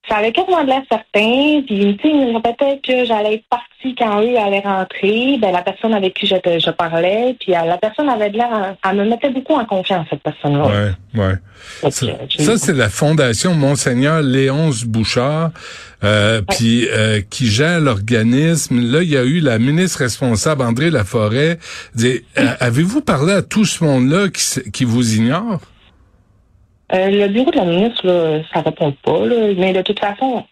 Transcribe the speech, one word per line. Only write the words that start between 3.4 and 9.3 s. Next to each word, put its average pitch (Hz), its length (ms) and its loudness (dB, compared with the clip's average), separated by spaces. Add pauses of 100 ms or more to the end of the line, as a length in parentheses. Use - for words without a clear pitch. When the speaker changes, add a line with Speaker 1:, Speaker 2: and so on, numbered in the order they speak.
Speaker 1:
partie - 480 -6
quand 208 240 0
eux 240 160 2
allaient 202 220 0
rentrer. 202 800 0
Ben, 196 120 2
la 175 100 0
personne 208 320 -2
avec 190 200 0
qui 208 120 -4
j'étais, 180 320 0
je 165 120 -2
parlais, 180 680 -2
puis, 185 160 -2
euh, 170 100 0
la 170 140 0
personne 214 300 -2
avait 214 220 0
de 202 60 -6
l'air, 240 160 0 (300)
à, 190 80 0
elle 196 60 0
me 202 80 2
mettait 233 260 0